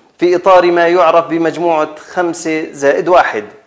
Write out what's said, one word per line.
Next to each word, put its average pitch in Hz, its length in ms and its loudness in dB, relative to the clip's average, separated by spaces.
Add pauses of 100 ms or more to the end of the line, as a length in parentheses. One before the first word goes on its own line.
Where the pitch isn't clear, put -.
(200)
في 180 160 0
إطار 180 360 4
ما 170 160 2
يعرف 170 380 2
بمجموعة 160 640 -2 (240)
خمسة 165 580 -4
زائد 147 360 -2
واحد، 151 380 0 (220)